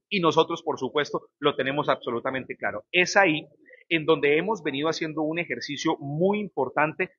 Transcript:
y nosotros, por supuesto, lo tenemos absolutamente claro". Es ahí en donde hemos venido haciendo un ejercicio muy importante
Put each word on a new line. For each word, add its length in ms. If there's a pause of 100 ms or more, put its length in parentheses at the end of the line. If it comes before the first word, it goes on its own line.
y 120
nosotros, 420
por 160
supuesto, 480 (100)
lo 180
tenemos 320
absolutamente 680
claro". 340
Es 240
ahí 300 (440)
en 180
donde 320
hemos 240
venido 260
haciendo 320
un 160
ejercicio 600
muy 400
importante 800